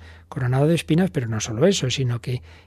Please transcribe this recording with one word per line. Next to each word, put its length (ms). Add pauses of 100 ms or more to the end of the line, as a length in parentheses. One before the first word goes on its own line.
(280)
coronado 400
de 80
espinas, 360
pero 160
no 120
solo 260
eso, 240
sino 300
que 220 (260)